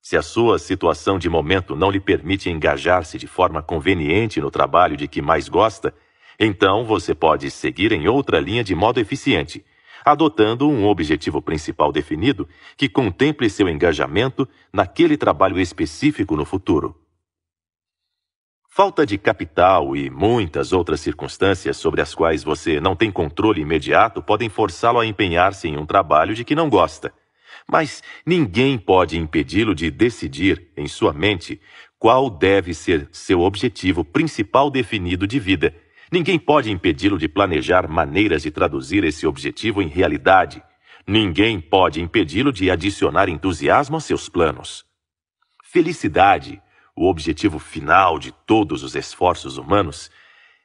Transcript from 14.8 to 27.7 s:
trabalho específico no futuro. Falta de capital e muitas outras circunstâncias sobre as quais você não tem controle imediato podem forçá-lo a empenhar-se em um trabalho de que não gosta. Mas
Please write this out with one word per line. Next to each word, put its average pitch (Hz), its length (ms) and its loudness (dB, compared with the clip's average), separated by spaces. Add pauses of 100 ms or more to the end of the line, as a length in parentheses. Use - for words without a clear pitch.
trabalho 95 420 2
específico 90 800 -2
no 76 80 -2
futuro. 82 560 -2 (1700)
Falta 185 360 2
de 101 120 -4
capital 90 800 2
e 69 140 -4
muitas 80 640 0
outras 80 260 0
circunstâncias 85 800 -4
sobre 78 240 -2
as 73 120 -4
quais 80 300 0
você 76 380 -2
não 95 120 0
tem 107 160 -2
controle 92 520 -2
imediato 80 600 2
podem 107 280 0
forçá-lo 117 500 0
a 113 60 2
empenhar-se 95 640 0
em 73 80 -6
um 76 80 -6
trabalho 85 500 2
de 117 80 -10
que 143 120 -2
não 160 140 0
gosta. 90 440 0 (540)
Mas - 360 -2 (220)